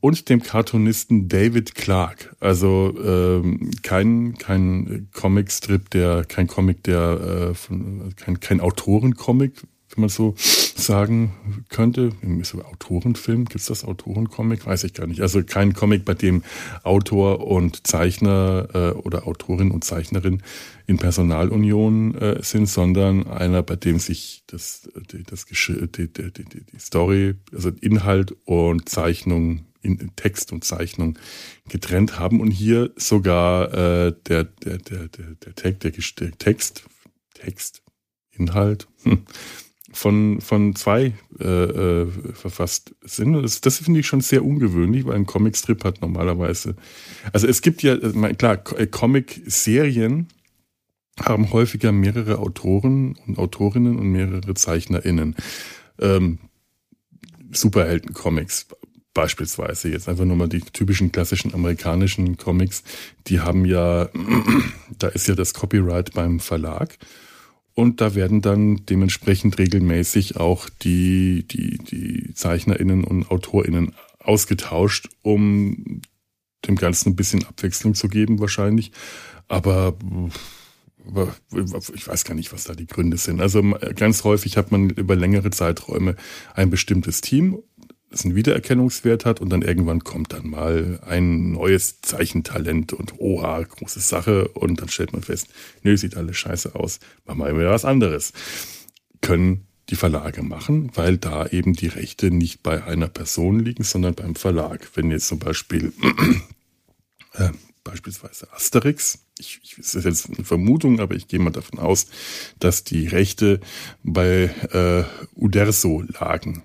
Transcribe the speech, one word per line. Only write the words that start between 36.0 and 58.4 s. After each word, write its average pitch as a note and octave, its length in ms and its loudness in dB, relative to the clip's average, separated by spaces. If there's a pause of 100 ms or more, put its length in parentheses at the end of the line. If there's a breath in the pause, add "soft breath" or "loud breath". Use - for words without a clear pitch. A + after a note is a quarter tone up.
der E2+ 180 -8
Text, - 520 -2 (500)
Text, - 480 -14 (480)
Inhalt, G2+ 580 0 (140)
hm, G2+ 220 4 (680 loud breath)
von, G#2 480 2
von G#2 340 2
zwei, A#2 380 2 (260)
äh, - 60 -10
äh, F2 640 0 (260)
verfasst - 720 -8
sind. C#3 340 0
Und C#3+ 60 0
das, A#2 180 -4
das - 180 2
finde E3 220 2
ich C#3+ 60 -2
schon C3+ 160 0
sehr - 220 2
ungewöhnlich, A#2 600 2
weil A#2+ 120 -2
ein G2+ 100 0
Comicstrip G#2 580 0
hat F#2+ 160 -2
normalerweise, F2 760 -4 (560 loud breath)
also G#2 140 4
es B2+ 140 4
gibt E3+ 220 2
ja, C3+ 120 4
äh, A2+ 200 -2
mein, G#2+ 240 0
klar, A2+ 180 4
Co-, - 200 -10
äh, A2 100 0
Comic-Serien B2+ 1400 0 (920)
haben G#2+ 320 2
häufiger A2+ 400 2
mehrere G#2 460 2
Autoren A2 760 0 (100)
und G#2 120 -6
Autorinnen G#2+ 600 0
und G2+ 100 0
mehrere F#2 460 -2
ZeichnerInnen. E2 840 0 (600 loud breath)
Ähm, F#2 400 2 (1120)
Superhelden-Comics E2+ 1160 -2 (460)